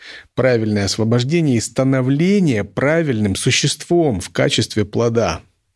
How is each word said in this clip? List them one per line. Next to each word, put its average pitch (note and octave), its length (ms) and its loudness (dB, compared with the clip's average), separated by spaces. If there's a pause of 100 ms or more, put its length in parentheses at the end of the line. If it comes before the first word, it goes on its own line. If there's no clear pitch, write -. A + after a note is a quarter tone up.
(360)
правильное A2 500 2
освобождение B2 720 0
и A2 40 0
становление C3+ 1000 0
правильным B2 720 0
существом C#3+ 840 0
в - 100 -10
качестве A#2+ 560 0
плода. A2+ 560 -2 (340)